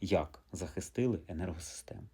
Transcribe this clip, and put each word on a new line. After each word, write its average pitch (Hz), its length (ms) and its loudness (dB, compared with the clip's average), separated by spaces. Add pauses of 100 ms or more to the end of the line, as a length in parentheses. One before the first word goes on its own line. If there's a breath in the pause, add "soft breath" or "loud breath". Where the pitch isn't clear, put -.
як 85 420 4 (100)
захистили 95 760 0
енергосистему. 85 840 -6